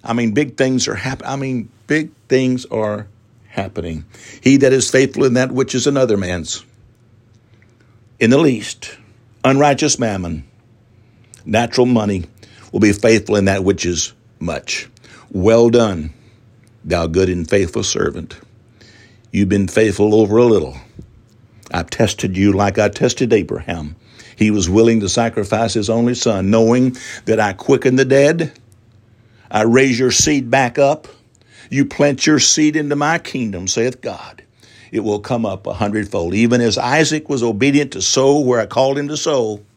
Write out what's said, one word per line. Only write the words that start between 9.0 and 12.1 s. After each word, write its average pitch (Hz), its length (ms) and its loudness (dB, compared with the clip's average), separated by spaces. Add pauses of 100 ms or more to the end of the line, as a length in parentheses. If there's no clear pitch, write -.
unrighteous 139 540 2
mammon, 92 460 -6 (1000)
natural 120 400 2
money, 104 380 0 (460)